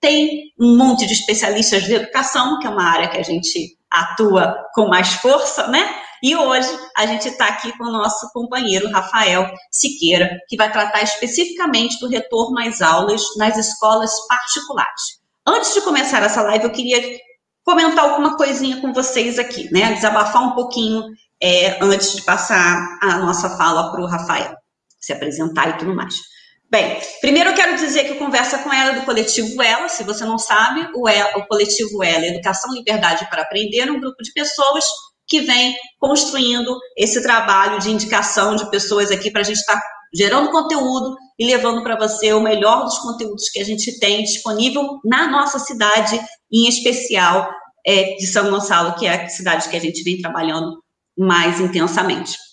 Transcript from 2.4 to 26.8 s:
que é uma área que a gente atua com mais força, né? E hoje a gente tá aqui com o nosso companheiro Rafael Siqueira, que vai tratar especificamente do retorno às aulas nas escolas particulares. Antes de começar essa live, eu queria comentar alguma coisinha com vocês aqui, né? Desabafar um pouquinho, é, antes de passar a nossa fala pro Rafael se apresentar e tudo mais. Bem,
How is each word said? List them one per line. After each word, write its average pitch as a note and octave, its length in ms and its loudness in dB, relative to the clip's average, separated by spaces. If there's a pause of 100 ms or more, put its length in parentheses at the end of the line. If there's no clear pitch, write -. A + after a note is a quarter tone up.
que C4 80 -6
é - 20 -4
uma F#3+ 180 0
área E3+ 200 2
que F#3 100 -6
a F3 60 -4
gente E3+ 520 -4 (140)
atua F#3 680 2 (160)
com G#3+ 140 2
mais F#3 280 2
força, - 520 0
né? D#4 300 -2 (260)
E C#4+ 140 2
hoje B3+ 340 2 (260)
a G#3+ 100 0
gente G#3+ 260 -4
tá A#3+ 160 0
aqui A3+ 280 -6
com A#3 100 -10
o A3+ 60 -6
nosso A3 400 -4
companheiro A#3 560 -2
Rafael F#3+ 600 0 (220)
Siqueira, F3 580 2 (160)
que A3+ 100 -8
vai G#3+ 140 2
tratar G#3 320 0
especificamente B3+ 960 -2
do B3 80 -8
retorno A#3+ 540 -2
às A3+ 200 -4
aulas F#3 400 2 (160)
nas G#3+ 200 0
escolas A3 560 0 (160)
particulares. - 880 -4 (320)
Antes - 260 0
de G4+ 60 4
começar C#4 440 0
essa A#3 180 2
live, G#3+ 220 2
eu A#3 80 -2
queria B3 280 0 (640)
comentar D#4+ 400 4
alguma C#4+ 320 2
coisinha C4+ 440 0
com C4 120 -4
vocês A#3+ 460 -2
aqui, A#3+ 340 -6
né? G#3 200 2
Desabafar G#3+ 500 2
um B3+ 140 0
pouquinho, A3+ 480 -2 (360)
é, F3+ 400 2
antes G3 360 2
de - 60 -10
passar F3 800 2
a F#3 180 2
nossa F3 380 -2
fala E3 360 0
pro F3+ 140 -6
Rafael - 500 -4 (440)
se - 120 -8
apresentar D3+ 560 -2
e D#3+ 100 -4
tudo F#3+ 160 -4
mais. - 220 -6 (520)
Bem, - 300 0 (220)